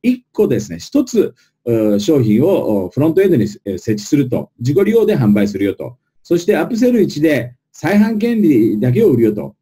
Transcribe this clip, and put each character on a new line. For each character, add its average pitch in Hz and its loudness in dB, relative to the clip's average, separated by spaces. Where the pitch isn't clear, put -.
一 247 -2
個 214 0
で 117 0
す - -10
ね、 85 -10
一 - -4
つ、 208 -2
う、 107 0
商 143 2
品 107 2
を、 110 0
お、 90 -10
フ - -8
ロ 156 2
ン 165 -2
ト 190 2
エ 202 2
ン 180 2
ド 165 2
に、 107 0
え 98 -6
ー、 90 -8
設 110 -6
置 104 -6
す - -2
る 139 0
と、 85 -6
自 123 -2
己 196 2
利 208 0
用 226 4
で 214 0
販 104 4
売 104 2
す 101 -8
る 98 -2
よ 95 -2
と。 - -12
そ 170 0
し 170 -4
て 202 2
ア 160 -2
ッ 180 -6
プ 226 -6
セ 247 2
ル 233 2
一 147 -2
で 147 -2
再 175 -2
販 220 2
権 226 -2
利 135 2
だ 127 0
け 165 2
を 190 4
売 123 2
る 117 2
よ 107 2
と。 69 -10